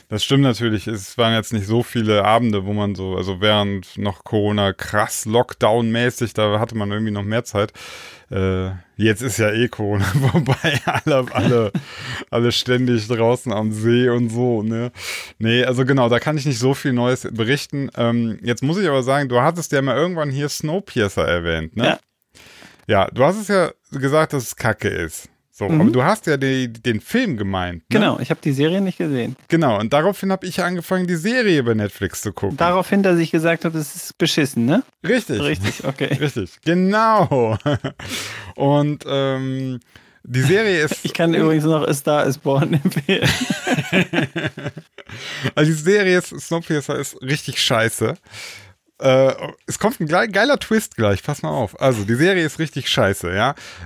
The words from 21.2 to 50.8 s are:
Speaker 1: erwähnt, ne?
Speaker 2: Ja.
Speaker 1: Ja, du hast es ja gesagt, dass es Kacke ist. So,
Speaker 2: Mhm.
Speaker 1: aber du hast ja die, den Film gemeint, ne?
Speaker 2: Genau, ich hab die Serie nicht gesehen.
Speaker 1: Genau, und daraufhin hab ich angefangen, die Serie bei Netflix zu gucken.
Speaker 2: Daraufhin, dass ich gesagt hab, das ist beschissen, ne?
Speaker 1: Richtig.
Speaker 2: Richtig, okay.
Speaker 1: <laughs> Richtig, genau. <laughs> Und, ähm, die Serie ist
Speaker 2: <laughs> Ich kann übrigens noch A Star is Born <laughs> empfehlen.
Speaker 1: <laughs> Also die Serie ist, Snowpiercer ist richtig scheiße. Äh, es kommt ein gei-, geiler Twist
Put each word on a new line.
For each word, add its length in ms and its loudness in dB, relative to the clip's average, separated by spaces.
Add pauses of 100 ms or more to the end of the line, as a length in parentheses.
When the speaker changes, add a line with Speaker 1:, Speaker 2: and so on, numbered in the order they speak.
Speaker 1:
erwähnt, 480 -2
ne? 100 -2
Speaker 2:
Ja. 140 0 (880)
Speaker 1:
Ja, 240 4
du 140 2
hast 120 2
es 120 -8
ja 220 2 (200)
gesagt, 400 0
dass 120 -2
es 120 -10
Kacke 320 -2
ist. 400 -6 (260)
So, 160 -6
Speaker 2:
Mhm. 120 4
Speaker 1:
aber 100 6
du 120 4
hast 220 0
ja 120 2
die, 360 -2
den 280 -2
Film 360 -2
gemeint, 520 -4
ne? 100 4
Speaker 2:
Genau, 200 2
ich 120 -6
hab 100 -2
die 120 0
Serie 280 0
nicht 160 -2
gesehen. 380 -2 (140)
Speaker 1:
Genau, 300 4
und 140 0
daraufhin 380 2
hab 120 -2
ich 200 -4
angefangen, 420 -2
die 120 -2
Serie 440 2
bei 140 2
Netflix 480 -4
zu 100 -4
gucken. 240 -4
Speaker 2:
Daraufhin, 460 2
dass 160 4
ich 100 0
gesagt 360 0
hab, 80 -2
das 220 -6
ist 220 -14
beschissen, 480 0
ne? 160 4 (260)
Speaker 1:
Richtig. 340 0
Speaker 2:
Richtig, 420 -4
okay. 320 -2
Speaker 1:
<laughs> 40 -4
Richtig, 320 -4 (140)
genau. 920 2 (440)
<laughs> 540 -12
Und, 520 2
ähm, 720 -2 (440)
die 180 0
Serie 420 4
ist 160 -2
Speaker 2:
<laughs> 40 -8
Ich 100 -4
kann 200 2
übrigens 320 4
noch 220 2
A 60 2
Star 320 2
is 140 0
Born 340 2
<laughs> 100 0
empfehlen. 440 0 (640)
Speaker 1:
<laughs> 400 0 (1200)
Also 160 4
die 60 -2
Serie 400 2
ist, 120 -2
Snowpiercer 680 -4
ist 240 -8
richtig 400 -4
scheiße. 520 0 (840)
Äh, 340 4 (320)
es 140 -8
kommt 200 0
ein 80 -2
gei-, 200 2
geiler 320 2
Twist 360 -2